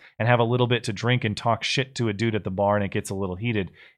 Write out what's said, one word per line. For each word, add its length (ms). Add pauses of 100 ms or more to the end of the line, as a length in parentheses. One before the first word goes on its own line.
(180)
and 100
have 120
a 40
little 220
bit 180
to 80
drink 320
and 100
talk 300
shit 300
to 140
a 40
dude 220
at 100
the 60
bar 260
and 80
it 60
gets 180
a 60
little 200
heated. 360 (280)